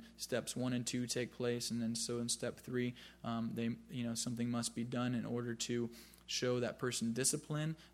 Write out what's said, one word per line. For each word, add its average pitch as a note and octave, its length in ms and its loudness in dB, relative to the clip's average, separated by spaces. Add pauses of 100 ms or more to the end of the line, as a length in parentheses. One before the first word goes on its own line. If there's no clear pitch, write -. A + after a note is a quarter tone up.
(180)
steps - 380 0
one B2+ 160 2
and B2 140 2
two B2 220 0
take A#2+ 280 0
place, A#2+ 360 0
and A#2 100 0
then A#2 140 2
so A#2+ 240 0
in A#2+ 100 0
step - 300 -2
three, B2 340 0 (300)
um, A2+ 320 0
they, A#2 160 2 (180)
you B2 160 -2
know, A#2 80 0
something A#2+ 360 0
must A#2 260 0
be A#2 80 0
done B2 320 2
in A2+ 100 0
order A#2+ 300 0
to A#2+ 340 0 (380)
show B2 320 4
that A#2+ 180 0
person A#2 340 2
discipline, D3+ 640 2 (180)